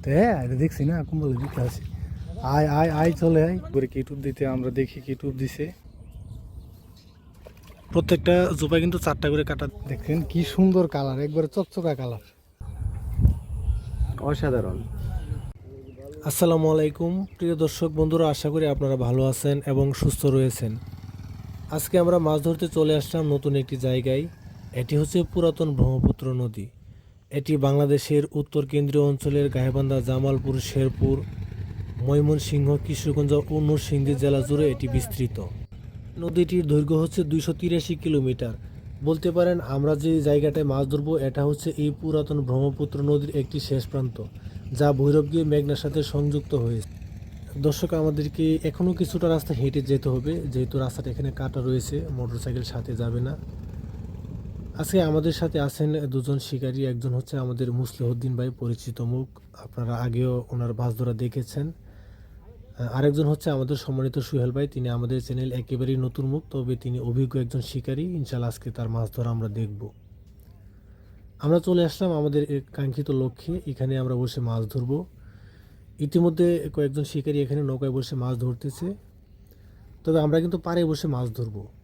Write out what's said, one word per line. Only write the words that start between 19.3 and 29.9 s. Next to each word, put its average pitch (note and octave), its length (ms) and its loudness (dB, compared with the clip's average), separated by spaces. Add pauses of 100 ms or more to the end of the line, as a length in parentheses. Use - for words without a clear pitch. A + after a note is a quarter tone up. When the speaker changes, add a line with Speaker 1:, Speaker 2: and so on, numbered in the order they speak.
Speaker 1:
এবং C3+ 280 2
সুস্থ - 320 0
রয়েছেন। B2+ 520 2 (960)
আজকে D#3+ 280 2
আমরা F3 200 6
মাছ D#3 220 4
ধরতে D#3 260 0
চলে D#3 280 4
আসলাম D3+ 380 0
নতুন C#3 220 2
একটি C3+ 220 0
জায়গায়। C3 500 2 (540)
এটি D3 160 0
হচ্ছে D#3 260 2 (100)
পুরাতন D#3+ 420 2
ব্রহ্মপুত্র B2+ 580 4
নদী। A#2 340 -4 (640)
এটি D3 280 0
বাংলাদেশের C#3+ 760 4
উত্তর C#3+ 340 0
কেন্দ্রীয় C#3+ 380 2
অঞ্চলের C#3+ 460 2
গাইবান্ধা, C3 520 2